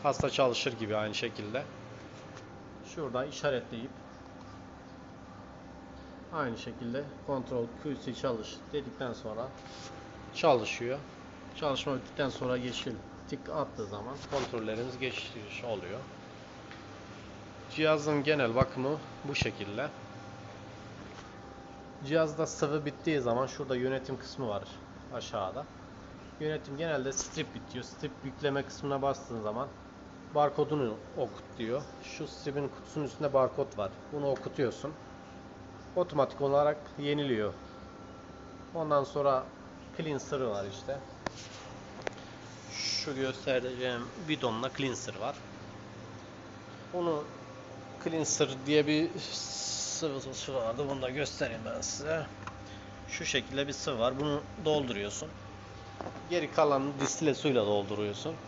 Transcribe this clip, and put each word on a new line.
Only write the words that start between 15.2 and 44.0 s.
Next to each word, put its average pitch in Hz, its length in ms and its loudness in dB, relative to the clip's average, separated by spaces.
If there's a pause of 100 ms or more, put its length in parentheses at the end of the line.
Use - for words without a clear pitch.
oluyor. 101 360 -2 (1800)
Cihazın 151 480 6
genel 135 320 6
bakımı 131 420 4 (260)
bu 139 120 -2
şekilde. 107 540 0 (2250)
Cihazda 156 420 6
sıvı 147 380 2
bittiği 147 340 2
zaman 123 280 6
şurada 131 280 0
yönetim 131 440 2
kısmı - 280 -4
var 101 160 0 (500)
aşağıda. 110 520 -2 (720)
Yönetim 151 380 -2
genelde 143 360 2
strip - 420 -2
bitiyor. 123 280 -6
Strip - 280 -6 (120)
yükleme 139 400 0
kısmına 139 380 -2
bastığın 127 400 0
zaman 110 260 0 (680)
barkodunu 147 580 4 (240)
okut 127 260 -2 (140)
diyor. 120 240 0 (220)
Şu - 240 -6
stripin 143 400 -2
kutusunun - 380 -4
üstünde 139 280 0
barkod 135 440 6
var. 98 140 0 (220)
Bunu 143 180 2
okutuyorsun. 131 600 0 (1040)
Otomatik 151 460 4
olarak 143 360 8 (220)
yeniliyor. 139 540 4 (1200)
Ondan 151 280 6
sonra 135 400 6 (540)
cleanser'ı 139 520 0
var 101 220 0
işte. 139 280 -4 (1700)
Şu - 440 0
göstereceğim 127 880 2 (260)